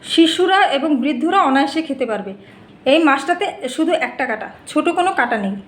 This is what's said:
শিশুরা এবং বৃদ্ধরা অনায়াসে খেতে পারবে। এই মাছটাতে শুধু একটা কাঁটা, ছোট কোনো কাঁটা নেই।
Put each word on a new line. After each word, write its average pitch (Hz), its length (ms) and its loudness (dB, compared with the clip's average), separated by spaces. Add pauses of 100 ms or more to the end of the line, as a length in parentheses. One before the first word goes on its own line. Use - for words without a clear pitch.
শিশুরা 349 580 2
এবং 302 360 2
বৃদ্ধরা 302 440 0
অনায়াসে 277 400 2
খেতে 262 240 -4
পারবে। 196 280 -6 (520)
এই 302 180 4
মাছটাতে 294 640 0
শুধু 320 220 -2
একটা 254 340 -2
কাঁটা, - 240 -6 (180)
ছোট 302 220 0
কোনো 359 220 0
কাঁটা 240 260 0
নেই। 196 140 -4 (160)